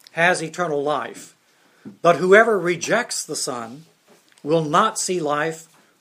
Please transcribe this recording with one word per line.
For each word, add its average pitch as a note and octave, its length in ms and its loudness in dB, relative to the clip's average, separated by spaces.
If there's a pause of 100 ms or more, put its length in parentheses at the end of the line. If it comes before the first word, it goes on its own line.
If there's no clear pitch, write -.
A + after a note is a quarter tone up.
(140)
has E3+ 280 2
eternal D#3+ 400 -4
life, C#3 540 -6 (640)
but E3+ 140 6
whoever G3+ 420 6
rejects F3 640 -2
the D3+ 120 -10
Son B2+ 500 -8 (560)
will D#3+ 220 0
not F3+ 340 2
see F#3 220 -4
life, D3+ 480 -4 (340)